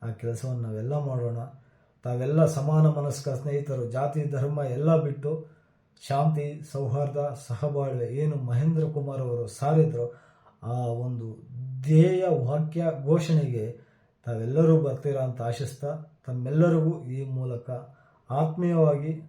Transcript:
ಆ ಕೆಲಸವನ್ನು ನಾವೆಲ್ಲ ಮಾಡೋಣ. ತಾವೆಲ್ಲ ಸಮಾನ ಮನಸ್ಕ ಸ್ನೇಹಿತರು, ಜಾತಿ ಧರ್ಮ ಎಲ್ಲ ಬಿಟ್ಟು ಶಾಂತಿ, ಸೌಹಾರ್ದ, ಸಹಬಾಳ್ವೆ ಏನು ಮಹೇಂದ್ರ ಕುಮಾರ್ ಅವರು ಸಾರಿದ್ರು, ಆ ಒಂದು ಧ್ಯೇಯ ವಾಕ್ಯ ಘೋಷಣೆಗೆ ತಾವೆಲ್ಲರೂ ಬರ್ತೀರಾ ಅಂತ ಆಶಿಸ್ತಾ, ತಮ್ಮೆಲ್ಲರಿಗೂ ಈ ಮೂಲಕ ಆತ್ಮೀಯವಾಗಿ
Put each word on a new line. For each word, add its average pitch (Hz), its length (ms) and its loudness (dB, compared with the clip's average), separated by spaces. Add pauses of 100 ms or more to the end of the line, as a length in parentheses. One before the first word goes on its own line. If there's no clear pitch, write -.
ಆ 113 80 -6
ಕೆಲಸವನ್ನು 117 500 -6
ನಾವೆಲ್ಲ 113 360 -4
ಮಾಡೋಣ. 123 400 -2 (680)
ತಾವೆಲ್ಲ 135 420 2
ಸಮಾನ 156 420 4
ಮನಸ್ಕ 143 420 0
ಸ್ನೇಹಿತರು, 135 600 -4
ಜಾತಿ 143 360 -2
ಧರ್ಮ 139 340 -2
ಎಲ್ಲ 151 420 2
ಬಿಟ್ಟು 147 460 -6 (600)
ಶಾಂತಿ, 147 540 0 (100)
ಸೌಹಾರ್ದ, 139 640 -2 (100)
ಸಹಬಾಳ್ವೆ 135 580 -2
ಏನು 143 300 -2
ಮಹೇಂದ್ರ 139 480 0
ಕುಮಾರ್ 139 380 -4
ಅವರು 120 260 -4
ಸಾರಿದ್ರು, 139 720 2 (420)
ಆ 120 240 -4
ಒಂದು 117 500 -6 (440)
ಧ್ಯೇಯ 180 460 6
ವಾಕ್ಯ 156 640 0 (140)
ಘೋಷಣೆಗೆ 143 720 2 (460)
ತಾವೆಲ್ಲರೂ 143 560 4
ಬರ್ತೀರಾ 135 400 -2
ಅಂತ 123 200 -4
ಆಶಿಸ್ತಾ, 143 560 -6 (280)
ತಮ್ಮೆಲ್ಲರಿಗೂ 156 800 2
ಈ 131 220 -6
ಮೂಲಕ 127 440 -6 (640)
ಆತ್ಮೀಯವಾಗಿ 160 960 2